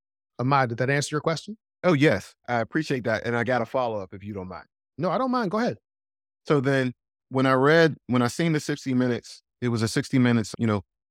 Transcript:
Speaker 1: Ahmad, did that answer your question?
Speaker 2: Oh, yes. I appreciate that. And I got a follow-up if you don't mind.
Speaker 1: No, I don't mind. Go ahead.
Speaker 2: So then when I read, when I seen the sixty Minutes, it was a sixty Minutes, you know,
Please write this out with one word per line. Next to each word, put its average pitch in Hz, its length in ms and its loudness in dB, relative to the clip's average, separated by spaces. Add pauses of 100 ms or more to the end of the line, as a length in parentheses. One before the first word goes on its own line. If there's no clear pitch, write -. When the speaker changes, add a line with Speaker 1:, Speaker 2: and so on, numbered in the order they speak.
(380)
Speaker 1:
Ahmad, 131 300 2
did 117 100 -8
that 127 120 -2
answer 143 240 -2
your 151 60 -4
question? 165 360 -4 (260)
Speaker 2:
Oh, 180 120 4
yes. 135 400 2 (140)
I 120 120 0
appreciate 135 440 -4
that. 110 200 -2
And 120 120 -2
I 117 80 0
got 123 180 0
a 110 40 -6
follow-up 110 460 -4
if 98 100 -16
you 101 120 -12
don't 92 140 -10
mind. 82 180 -16 (320)
Speaker 1:
No, 175 120 -4
I 165 60 -2
don't 254 140 -2
mind. 240 200 -2
Go 214 80 -2
ahead. 214 200 -4 (680)
Speaker 2:
So 147 140 2
then 131 320 0 (380)
when 131 160 2
I 131 60 6
read, 151 440 6 (100)
when 123 140 2
I 120 80 2
seen 170 240 -2
the 151 80 0
sixty 143 320 -6
Minutes, 123 500 -2 (200)
it 123 60 0
was 117 140 0
a 110 60 2
sixty - 300 -2
Minutes, 117 400 2
you 117 80 -2
know, 104 160 0 (280)